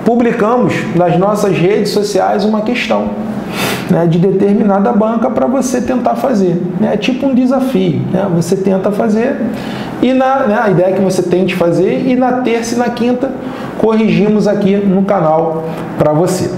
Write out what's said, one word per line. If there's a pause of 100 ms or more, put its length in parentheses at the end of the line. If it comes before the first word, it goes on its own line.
publicamos (200)
nas
nossas
redes
sociais
uma
questão, (760)
né,
de
determinada
banca
pra
você
tentar
fazer, (180)
né?
É
tipo
um
desafio, (100)
né?
Você
tenta
fazer (600)
e
na,
né,
a
ideia
é
que
você
tente
fazer
e
na
terça
e
na
quinta (480)
corrigimos
aqui
no
canal (340)
pra
você.